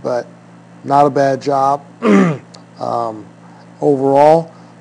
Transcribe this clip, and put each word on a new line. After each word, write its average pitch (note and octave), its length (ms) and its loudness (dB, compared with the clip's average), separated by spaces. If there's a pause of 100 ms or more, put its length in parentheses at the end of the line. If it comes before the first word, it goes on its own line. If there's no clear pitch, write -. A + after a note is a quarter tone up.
but B2 240 -6 (560)
not C#3 220 2
a D3 40 0
bad C3+ 320 -2
job. C#3 420 -2 (180)
<clears throat> G3 400 0 (380)
Um, A#2 460 -8 (560)
overall, D3 680 2 (300)